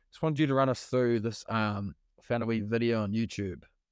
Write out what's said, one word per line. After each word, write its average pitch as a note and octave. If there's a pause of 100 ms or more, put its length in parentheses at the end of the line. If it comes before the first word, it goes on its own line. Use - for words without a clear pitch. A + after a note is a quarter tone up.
(100)
just -
wanted D#3
you D#3
to C3+
run C3+
us B2+
through A#2+
this, A2
um, G#2 (280)
found A#2+
a A2+
wee A2+
video A2+
on G2+
YouTube, G#2 (300)